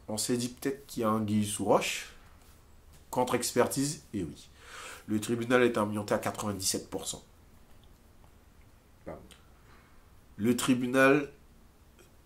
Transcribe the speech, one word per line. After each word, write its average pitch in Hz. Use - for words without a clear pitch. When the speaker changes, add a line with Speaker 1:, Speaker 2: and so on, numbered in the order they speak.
Speaker 1:
on 107
s'est 123
dit 120
peut-être -
qu'il -
y -
a 107
anguille 107
sous 104
roche. -
Contre-expertise, 127
et 95
oui. 73
Le 107
tribunal 117
est 120
amianté 104
à 107
quatre-vingt-dix-sept 101
pour -
cent. -
Speaker 2:
Pardon. 80
Speaker 1:
Le 120
tribunal 135